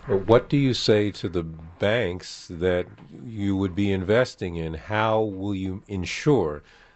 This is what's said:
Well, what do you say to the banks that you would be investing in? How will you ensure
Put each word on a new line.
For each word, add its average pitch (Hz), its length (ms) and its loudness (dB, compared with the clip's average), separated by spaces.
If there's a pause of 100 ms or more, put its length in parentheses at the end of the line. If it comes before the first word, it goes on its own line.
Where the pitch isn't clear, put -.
Well, 101 120 2
what 110 300 6
do 143 80 4
you 135 160 4
say 104 380 4
to 101 180 -6
the 87 140 -2
banks 90 1080 -4
that 90 380 0 (380)
you 101 300 -2
would 95 200 0
be 101 160 2
investing 92 640 0
in? 80 160 -4
How 110 480 0
will 101 340 -4
you 95 320 -6
ensure 90 760 0 (340)